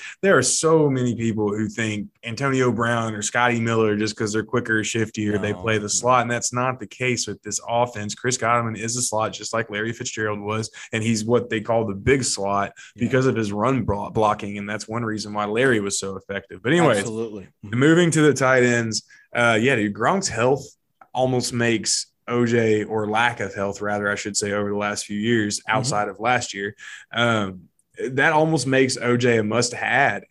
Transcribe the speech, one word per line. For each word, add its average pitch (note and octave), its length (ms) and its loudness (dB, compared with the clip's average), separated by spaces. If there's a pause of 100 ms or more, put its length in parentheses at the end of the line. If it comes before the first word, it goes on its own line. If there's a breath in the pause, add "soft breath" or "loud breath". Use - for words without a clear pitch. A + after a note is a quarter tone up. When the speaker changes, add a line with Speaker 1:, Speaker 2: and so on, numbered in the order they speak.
(200 loud breath)
Speaker 1:
there F#3+ 160 6
are C3 60 6
so D#3 480 4
many B2+ 260 0
people A2 320 0
who G#2 220 -2
think G#2+ 380 -4 (140)
Antonio B2+ 480 0
Brown A2+ 440 0
or G#2 80 -6
Scotty A#2+ 380 2
Miller, A2+ 360 2
just G#2+ 180 -2
'cause A2 160 -4
they're G#2+ 140 -2
quicker, A2+ 380 0
shiftier, G#2+ 580 -2
they G#2 120 -2
Speaker 2:
No, F2+ 100 -8
Speaker 1:
play A2 160 0
the G#2 60 -4
Speaker 2:
no. G2+ 40 -6
Speaker 1:
slot. B2 320 2
And A#2 100 -2
that's A#2+ 220 -4
not B2 280 -2
the G#2+ 60 -10
case B2+ 400 -4
with G2+ 160 -10
this G#2 240 -8
offense. A2+ 480 -2
Chris B2 220 -2
Godwin A#2 400 0
is A#2 200 -6
a B2 40 -4
slot, A2 320 -2
just - 220 -10
like A2+ 160 -2
Larry G#2+ 240 -4
Fitzgerald G#2+ 440 -6
was. G#2+ 320 -4 (220 loud breath)
And A2+ 100 -2
he's A2 220 0
what A#2+ 240 2
they A2 140 -2
call A2+ 240 0
the G2+ 80 -6
big A#2 300 2
slot G2+ 500 -2 (200 loud breath)
Speaker 2:
Yeah. A#2+ 120 -2
Speaker 1:
because C3 180 2
of B2+ 120 2
his G#2+ 160 -2
run A2+ 320 0
blo-, G2+ 260 -4
blocking. G#2 480 0
And G2+ 100 -10
that's G#2+ 180 -8
one A2+ 160 -6
reason G#2+ 300 -6
why G#2 140 -2
Larry A2+ 340 2
was G2 180 -4
so G2 180 -8
effective. F#2+ 460 -10
But B2 100 0
anyways, D#3+ 260 4
Speaker 2:
Absolutely. A2 500 -6 (140)
Speaker 1:
moving D3+ 480 4
to D#3 100 2
the D3+ 140 6
tight B2+ 300 4
ends. A#2 400 0 (300 soft breath)
Uh, A#2 240 4
yeah, B2+ 180 2
dude, G#2 180 0
Gronk's D3+ 340 0
health B2+ 380 0 (480)
almost B2+ 400 0
makes A#2 540 0 (180)
O A#2+ 200 2
J, A2 380 2
or G#2+ 220 -4
lack A#2 340 0
of G2 140 -6
health, G2+ 280 -4
rather, G#2 280 -2
I G2+ 40 0
should G2+ 200 -6
say, G2+ 180 -2
over G2+ 180 -2
the G2+ 80 -2
last G#2 260 -4
few G#2 160 -6
years G#2+ 400 0
Speaker 2:
Mm-hmm. A2 160 0
Speaker 1:
outside A2 320 0
of G2 120 -12
last A#2+ 340 0
year, G2+ 200 -8 (380 loud breath)
um, A2 520 0 (480)
that C#3 200 2
almost D#3 340 2
makes C3 300 2
O A#2+ 220 0
J A#2+ 180 4
a G#2+ 80 2
must-add. A2 880 0